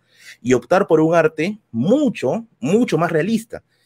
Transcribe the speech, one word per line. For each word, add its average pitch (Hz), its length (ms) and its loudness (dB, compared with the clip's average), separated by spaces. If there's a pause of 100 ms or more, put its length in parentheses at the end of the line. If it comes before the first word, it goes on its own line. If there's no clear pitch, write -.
(420)
y 123 120 2
optar 190 340 0
por 156 140 4
un 160 120 2
arte 165 460 -2 (120)
mucho, 202 760 -2 (140)
mucho 180 360 0
más 165 140 0
realista. 190 520 -4 (220)